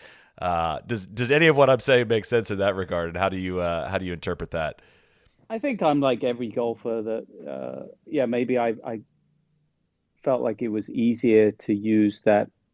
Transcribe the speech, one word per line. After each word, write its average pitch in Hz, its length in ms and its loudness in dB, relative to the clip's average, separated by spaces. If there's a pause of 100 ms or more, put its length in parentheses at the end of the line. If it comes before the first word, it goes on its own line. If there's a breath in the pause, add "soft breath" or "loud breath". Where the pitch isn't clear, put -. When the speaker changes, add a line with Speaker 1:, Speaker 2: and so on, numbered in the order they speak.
(400 soft breath)
Speaker 1:
uh, 82 460 -2
does, 101 200 -6
does 113 240 -4
any 156 160 4
of 156 100 6
what 135 140 6
I'm 131 80 4
saying 123 300 4
make 110 160 0
sense 117 260 0
in 101 80 -4
that 98 160 2
regard? 87 340 -4
And 85 80 -8
how 95 120 2
do 95 80 -4
you, 92 240 -4
uh, 85 280 -2
how 95 100 -2
do 92 60 -6
you 90 80 -6
interpret 85 380 -6
that? 78 320 -6 (640 soft breath)
Speaker 2:
I 226 120 -8
think 269 200 -2
I'm 147 200 2
like 135 240 0
every 123 240 -2
golfer 117 540 -4
that, 113 460 -8
uh, 65 380 -10 (180)
yeah, 139 220 -2
maybe 120 320 0
I, 120 160 0 (100)
I 113 180 -8 (1200)
felt 127 180 0
like 113 180 -4
it 120 80 -4
was 107 220 -4
easier 113 640 4
to - 200 -4
use 107 500 2
that, 104 280 4 (240)